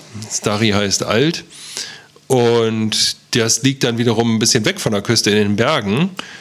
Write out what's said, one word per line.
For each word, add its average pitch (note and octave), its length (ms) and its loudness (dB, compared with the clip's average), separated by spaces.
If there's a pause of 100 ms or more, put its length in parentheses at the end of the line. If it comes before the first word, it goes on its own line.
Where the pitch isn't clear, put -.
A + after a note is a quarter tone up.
(320)
Stari G#2+ 380 0
heißt G2+ 320 0
alt. C#3 420 0 (840)
Und A2+ 880 0 (160)
das A2+ 300 0
liegt C3+ 220 0
dann A#2 140 0
wiederum A#2 380 2
ein - 20 0
bisschen A2 260 2
weg - 160 -2
von A#2+ 120 -2
der G2+ 100 -2
Küste A#2 280 0
in G#3 60 4
den G#3 200 2
Bergen D#3+ 520 0 (320)